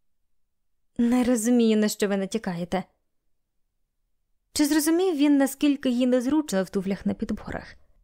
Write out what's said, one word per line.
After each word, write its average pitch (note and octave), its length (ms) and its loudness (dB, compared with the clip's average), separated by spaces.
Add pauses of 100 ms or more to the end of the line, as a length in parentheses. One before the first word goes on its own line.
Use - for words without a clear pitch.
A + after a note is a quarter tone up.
(960)
«Не A#3+ 260 2
розумію, A3+ 540 2
на G#3 100 2
що G#3 200 -2
ви G3 100 -2
натякаєте». F#3 640 -4 (1700)
Чи D4+ 120 2
зрозумів D#4+ 500 2
він, C#4+ 220 4
наскільки C#4 520 0
їй B3 180 0
незручно B3+ 560 0
в F3+ 60 -10
туфлях G3 360 -4
на G3+ 80 -2
підборах? - 640 -8 (280)